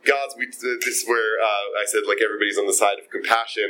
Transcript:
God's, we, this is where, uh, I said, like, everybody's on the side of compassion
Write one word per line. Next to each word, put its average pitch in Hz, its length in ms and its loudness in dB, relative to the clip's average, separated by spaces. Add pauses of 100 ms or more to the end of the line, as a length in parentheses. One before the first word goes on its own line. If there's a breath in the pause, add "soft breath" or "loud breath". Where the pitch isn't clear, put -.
God's, 139 320 0
we, 123 80 -6
this 123 400 -4
is 127 200 -4
where, 110 360 2
uh, 104 400 0
I - 20 -2
said, 104 220 0
like, 101 180 0
everybody's 104 320 0
on 101 100 2
the 95 60 0
side 101 300 2
of - 80 -20
compassion 113 600 0